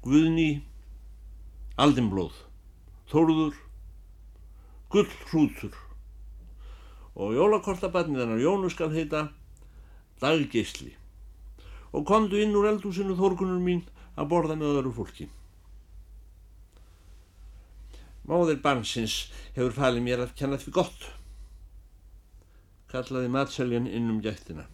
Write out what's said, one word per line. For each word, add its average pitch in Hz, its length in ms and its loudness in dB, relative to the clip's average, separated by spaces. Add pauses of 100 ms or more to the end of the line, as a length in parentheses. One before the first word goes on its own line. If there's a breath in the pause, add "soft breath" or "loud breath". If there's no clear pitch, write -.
Guðný, 156 580 4 (1160)
Aldinblóð, 110 540 4 (720)
Þórður, 156 480 4 (1400 soft breath)
Gullhrútur 151 800 2 (1400 soft breath)
og 101 160 -4
jólakortabarnið 180 880 2
hennar 117 220 0
Jónu 185 300 2
skal 160 200 -2
heita 156 300 -2 (1000 soft breath)
Daggeisli. 135 680 0 (1040 loud breath)
Og 147 120 -2
komdu 202 320 4
inn 214 160 4
úr 202 120 6
eldhúsinu, 196 480 -2
Þórgunnur 185 480 2
mín, 180 160 2 (400 soft breath)
að 147 120 -2
borða 160 240 4
með 147 240 0
öðru 127 180 -2
fólki." 123 300 -10 (3000 soft breath)
"Móðir 160 320 2
barnsins 120 560 0 (400 loud breath)
hefur 127 220 0
falið 123 320 2
mér 123 160 0
að - 100 -14
kenna 139 240 -2
því - 160 -6
gott," - 320 -2 (1800 soft breath)
kallaði 127 400 -2
matseljan 127 560 0
inn 113 240 0
um 110 80 0
gættina. 95 540 -8